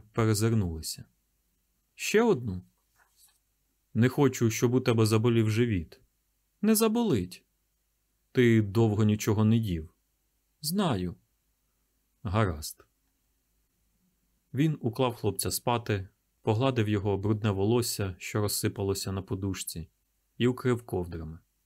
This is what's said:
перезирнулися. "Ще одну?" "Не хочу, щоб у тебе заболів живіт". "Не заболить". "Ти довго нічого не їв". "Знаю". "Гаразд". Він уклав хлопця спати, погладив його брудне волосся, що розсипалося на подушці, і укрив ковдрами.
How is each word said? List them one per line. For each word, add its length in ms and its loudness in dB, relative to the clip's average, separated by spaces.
перезирнулися. 920 0
"Ще 280 2
одну?" 380 0
"Не 160 4
хочу, 400 2
щоб 240 0
у 60 4
тебе 260 2
заболів 440 2
живіт". 520 -2
"Не 140 4
заболить". 720 0
"Ти 300 4
довго 420 2
нічого 420 2
не 120 6
їв". 320 -4
"Знаю". 540 -2
"Гаразд". 640 -2
Він 280 0
уклав 340 -2
хлопця 360 -4
спати, 560 -2
погладив 480 0
його 280 0
брудне 340 0
волосся, 680 -2
що 240 -4
розсипалося 720 -4
на 100 -6
подушці, 680 -8
і 100 2
укрив 380 -2
ковдрами. 540 -8